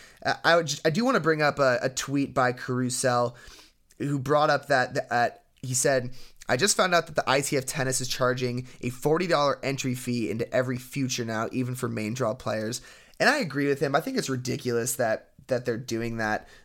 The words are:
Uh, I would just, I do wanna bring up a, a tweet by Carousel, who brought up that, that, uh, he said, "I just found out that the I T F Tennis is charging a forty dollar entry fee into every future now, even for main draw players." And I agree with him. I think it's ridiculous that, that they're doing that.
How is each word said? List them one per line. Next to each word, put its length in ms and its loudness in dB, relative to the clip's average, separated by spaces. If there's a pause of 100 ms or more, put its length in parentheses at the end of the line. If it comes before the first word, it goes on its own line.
(260)
Uh, 80 2 (100)
I 120 6
would 100 4
just, 200 -6
I 40 4
do 160 0
wanna 140 2
bring 240 2
up 160 2
a, 240 4
a 60 2
tweet 440 -2
by 200 2
Carousel, 840 0 (600)
who 180 0
brought 320 4
up 180 2
that, 280 2
that, 160 -4
uh, 180 2 (320)
he 140 -4
said, 340 2 (400)
"I 80 2
just 180 2
found 200 2
out 100 4
that 100 -8
the 140 0
I 120 4
T 140 -2
F 120 0
Tennis 340 -2
is 60 -6
charging 600 -2 (140)
a 80 -2
forty 380 0
dollar 360 2
entry 300 -2
fee 380 -2
into 200 -4
every 280 0
future 440 -4
now, 280 -4
even 240 -2
for 120 -4
main 280 -4
draw 180 -2
players." 480 -4 (360)
And 120 4
I 80 2
agree 320 0
with 100 0
him. 160 0
I 60 4
think 160 -4
it's 100 -2
ridiculous 680 -2
that, 320 0 (180)
that 160 0
they're 140 -2
doing 400 -4
that. 320 -2 (160)